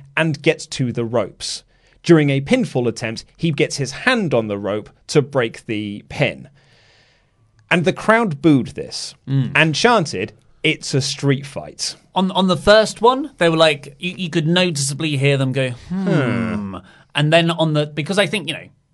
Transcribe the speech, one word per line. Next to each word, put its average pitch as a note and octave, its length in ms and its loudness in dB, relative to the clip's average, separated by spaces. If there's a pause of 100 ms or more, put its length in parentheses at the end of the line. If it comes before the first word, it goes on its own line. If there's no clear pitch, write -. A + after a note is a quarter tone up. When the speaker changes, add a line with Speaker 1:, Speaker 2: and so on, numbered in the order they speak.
(160)
Speaker 1:
and D#3+ 260 -2
gets D#3 240 0
to B2 260 -4
the A#2 120 -4
ropes. - 580 -6 (400)
During D3+ 280 6
a C3+ 100 2
pinfall C#3 480 0
attempt, A2+ 360 -6 (120)
he E3 160 0
gets C#3 240 0
his C#3 160 -6
hand G#3+ 420 -2
on A2 140 0
the G2+ 100 -4
rope G#2 320 -6 (180)
to D3+ 140 4
break C3+ 440 -4
the G#2 420 -8
pin. D#2 400 -4 (1200)
And E3 140 2
the - 80 2
crowd G#3+ 480 0
booed C#3+ 280 4
this - 460 -12 (140)
Speaker 2:
Mm. C3+ 260 0
Speaker 1:
and D3+ 200 4
chanted, E3 580 0 (300)
"It's D3+ 320 -2
a C3+ 80 2
street C#3 440 -2
fight." - 500 -10 (180)
Speaker 2:
On, F#3 180 0
on F#3 160 2
the F3+ 80 2
first G#3+ 460 4
one, C4 360 2
they E3+ 100 4
were D#3+ 80 2
like, D3+ 420 2
you, F3+ 180 -8
you F3+ 140 -6
could D#3+ 160 -2
noticeably D#3 720 -2
hear C#3 200 2
them C3 160 0
go, C3 180 -2
"Hmm." F3+ 360 -6
Speaker 1:
Hmm. G#2+ 680 -2 (380)
Speaker 2:
And D3+ 180 0
then E3 180 4
on D#3+ 240 0
the, D3+ 120 0
because D#3 320 -6
I G3+ 80 4
think, E3+ 220 -6
you D3 60 -6
know, F2+ 140 -16 (260)